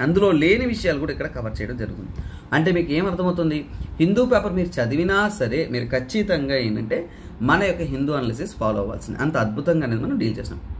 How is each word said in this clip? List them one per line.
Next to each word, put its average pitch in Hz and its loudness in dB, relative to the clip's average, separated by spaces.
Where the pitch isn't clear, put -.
అందులో 190 4
లేని 214 4
విషయాలు 175 0
కూడా 147 -4
ఇక్కడ 147 -6
cover 113 -6
చేయడం 113 -6
జరుగుతుంది. 101 -8
అంటే 160 4
మీకు 170 0
ఏమర్థమవుతుంది, 175 0
Hindu 202 4
paper 202 2
మీరు 175 0
చదివినా 156 2
సరే 127 0
మీరు 120 -2
ఖచ్చితంగా 139 0
ఏంటంటే 110 0
మన 170 6
యొక్క 170 -2
Hindu 139 0
analysis 120 -4
follow 107 0
అవ్వాల్సింది. 110 -8
అంత 160 0
అద్భుతంగా 143 0
అనేది 117 0
మనం 262 0
deal - 0
చేస్తాం. - -8